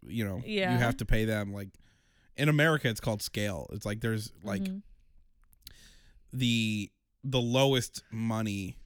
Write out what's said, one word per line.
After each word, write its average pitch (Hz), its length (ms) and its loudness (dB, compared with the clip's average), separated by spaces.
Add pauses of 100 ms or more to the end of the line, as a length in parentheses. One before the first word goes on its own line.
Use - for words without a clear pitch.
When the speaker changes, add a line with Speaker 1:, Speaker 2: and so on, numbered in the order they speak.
Speaker 1:
you 110 160 -4
know, 101 220 -4
Speaker 2:
Yeah. 202 300 -2
Speaker 1:
you - 40 4
have 120 200 2
to 107 80 -4
pay 110 180 4
them, 104 300 -2
like, 101 160 -12 (640)
in 147 140 2
America 151 400 4
it's 107 100 -6
called 107 220 -2
scale. 98 500 -6
It's 101 140 -8
like 104 160 -4
there's, 110 280 -2 (140)
like, - 200 -4
Speaker 2:
Mm-hmm. 190 140 -6 (1500)
Speaker 1:
the, 113 580 0 (340)
the 131 160 2
lowest 127 720 2
money 110 760 -2